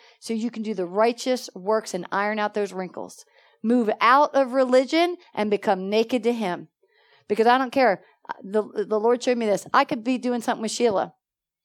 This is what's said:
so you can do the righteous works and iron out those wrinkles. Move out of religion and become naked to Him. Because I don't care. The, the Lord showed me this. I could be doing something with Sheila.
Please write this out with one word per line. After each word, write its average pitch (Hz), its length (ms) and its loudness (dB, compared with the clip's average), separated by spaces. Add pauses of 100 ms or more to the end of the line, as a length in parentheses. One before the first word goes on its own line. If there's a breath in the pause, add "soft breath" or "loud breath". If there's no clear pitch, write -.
(200 soft breath)
so - 140 -6
you 226 180 -4
can 220 120 -8
do 214 100 -6
the 185 120 -4
righteous 233 680 -2
works 214 380 -2
and 180 180 -6
iron 208 280 -2
out 208 140 -2
those 202 200 -4
wrinkles. - 520 -12 (380 soft breath)
Move 226 260 2 (100)
out 269 360 4
of 262 180 2
religion 269 640 2 (160 soft breath)
and 214 160 -2
become 196 400 0
naked 226 340 0
to 233 100 2
Him. 180 340 -6 (600 soft breath)
Because 214 200 2
I 240 100 6
don't 262 140 -2
care. 240 320 2 (400 soft breath)
The, 208 440 -2
the 214 120 0
Lord 240 220 2
showed 247 160 0
me 233 80 -2
this. 196 280 0
I 269 100 4
could 262 200 -4
be 254 140 -2
doing 247 240 -4
something 220 200 -4
with 220 100 -4
Sheila. 202 420 0 (520)